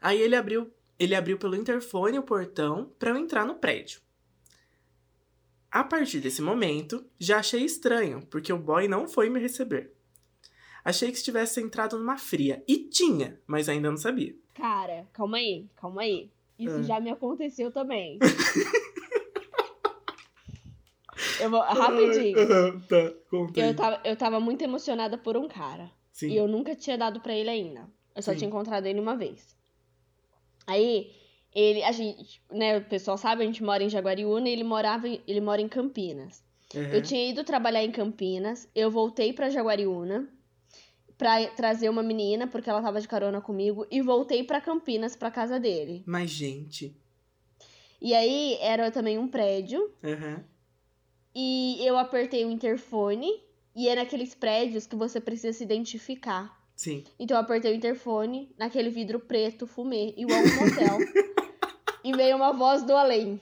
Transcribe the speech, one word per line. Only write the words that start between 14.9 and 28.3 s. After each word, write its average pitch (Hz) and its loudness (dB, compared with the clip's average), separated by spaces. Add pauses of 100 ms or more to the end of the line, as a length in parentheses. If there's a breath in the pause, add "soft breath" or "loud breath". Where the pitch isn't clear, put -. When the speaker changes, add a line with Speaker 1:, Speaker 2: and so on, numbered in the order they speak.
Speaker 2:
calma 214 -4
aí, 208 -2
calma 190 -8
aí. 208 -2 (280)
Isso 226 -4
Speaker 1:
Ah. - 0
Speaker 2:
já 220 0
me 233 -4
aconteceu 269 -4
também. 233 -6
Speaker 1:
<laughs> 262 8 (3000 loud breath)
Speaker 2:
Eu 220 0
vou, 226 6
rapidinho. 226 6
Speaker 1:
Ai, 208 10
aham, 185 6
tá, 170 4 (180)
conta 175 0
Speaker 2:
Eu 226 4
Speaker 1:
aí. 226 2
Speaker 2:
tava, - 0
eu 220 0
tava 220 0
muito 233 -2
emocionada 247 -2
por 226 -2
um 277 -2
cara. 170 -12 (220)
Speaker 1:
Sim. - -6
Speaker 2:
E 214 0
eu 208 4
nunca 247 -2
tinha 277 -4
dado 226 -2
pra 233 -6
ele 214 -2
ainda. 165 -6 (260)
Eu 202 -8
só 202 -2